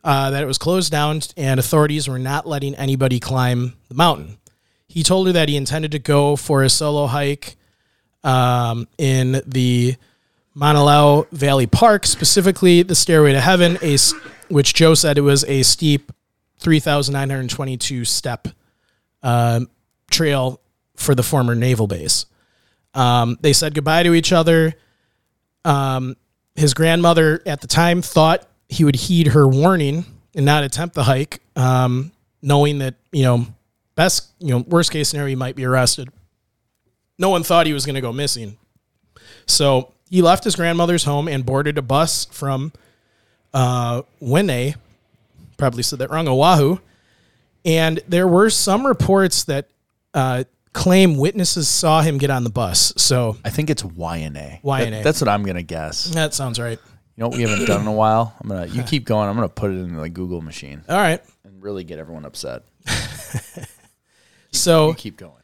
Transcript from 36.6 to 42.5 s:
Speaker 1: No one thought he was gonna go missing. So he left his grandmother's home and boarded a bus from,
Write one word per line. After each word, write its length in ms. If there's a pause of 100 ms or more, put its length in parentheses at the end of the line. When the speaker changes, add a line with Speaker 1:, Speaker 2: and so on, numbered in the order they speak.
Speaker 1:
No 120
one 140
thought 220
he 80
was 120
gonna 160
go 100
missing. 460 (880)
So 460 (160)
he 120
left 220
his 120
grandmother's 480
home 240
and 180
boarded 320
a 40
bus 440
from, 480 (800)